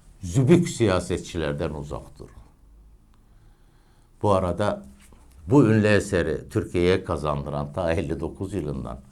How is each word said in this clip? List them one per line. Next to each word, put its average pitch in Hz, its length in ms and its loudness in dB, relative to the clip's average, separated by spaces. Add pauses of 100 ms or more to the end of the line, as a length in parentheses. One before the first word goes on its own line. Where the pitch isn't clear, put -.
(220)
zübük 135 480 4
siyasetçilerden 85 1000 -2
uzak 71 500 -12
durun. - 120 -18 (1900)
Bu 104 100 2
arada 92 520 0 (640)
bu 131 180 6
ünlü 107 220 4
eseri 87 640 0
Türkiye'ye 95 540 0
kazandıran 73 680 -4
ta 85 200 -2
elli 78 260 -4
dokuz 92 340 -8
yılından 69 460 -6 (120)